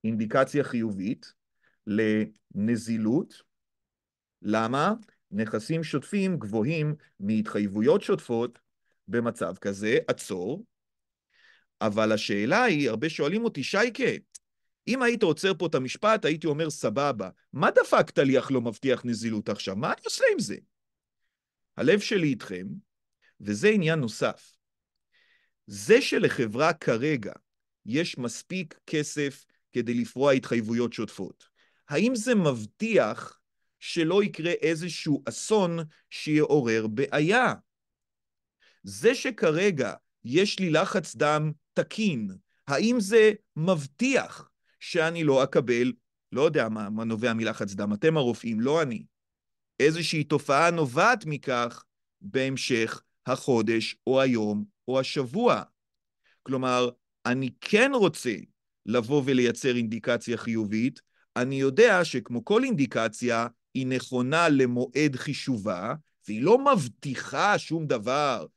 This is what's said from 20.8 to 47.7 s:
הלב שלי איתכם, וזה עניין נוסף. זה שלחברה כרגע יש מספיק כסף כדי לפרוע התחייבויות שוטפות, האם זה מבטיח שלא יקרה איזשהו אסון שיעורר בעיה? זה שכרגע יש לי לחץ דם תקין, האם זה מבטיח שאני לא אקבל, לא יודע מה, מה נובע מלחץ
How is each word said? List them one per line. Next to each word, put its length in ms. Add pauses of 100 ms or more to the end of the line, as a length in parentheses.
הלב 240
שלי 280
איתכם, 380 (720)
וזה 280
עניין 300
נוסף. 580 (1120)
זה 360
שלחברה 680
כרגע 600 (540)
יש 320
מספיק 680
כסף 580 (280)
כדי 220
לפרוע 380
התחייבויות 600
שוטפות, 560 (400)
האם 260
זה 200
מבטיח 1080 (400)
שלא 420
יקרה 280
איזשהו 800
אסון 500 (320)
שיעורר 760
בעיה? 680 (1300)
זה 320
שכרגע 800 (300)
יש 340
לי 120
לחץ 460
דם 360 (200)
תקין, 580 (380)
האם 320
זה 320 (240)
מבטיח 920 (300)
שאני 440
לא 200
אקבל, 480 (400)
לא 100
יודע 260
מה, 220
מה 140
נובע 280
מלחץ 420